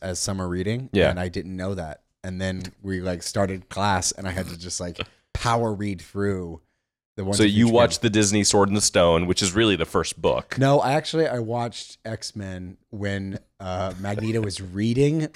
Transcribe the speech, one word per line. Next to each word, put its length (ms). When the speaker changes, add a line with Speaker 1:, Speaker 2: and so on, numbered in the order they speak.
Speaker 1:
as 160
summer 300
reading, 440
Speaker 2:
Yeah. 180
Speaker 1:
and 80
I 100
didn't 280
know 180
that. 280
And 180
then 220
we, 180
like, 220
started 480
class, 420
and 160
I 40
had 160
to 100
just, 220
like, 200
power 400
read 300
through 580
the 80
Once 140
Speaker 2:
So 60
Speaker 1:
and 80
Speaker 2:
you 140
Speaker 1:
Future 80
Speaker 2:
watched 280
Speaker 1:
King. 60
Speaker 2:
the 20
Disney 340
Sword 240
in 60
the 80
Stone, 440
which 160
is 120
really 200
the 120
first 340
book. 380
Speaker 1:
No, 220
I 120
actually, 340
I 120
watched 680
X-Men 720
when, 480
uh, 400
Magneto 440
was 180
reading 760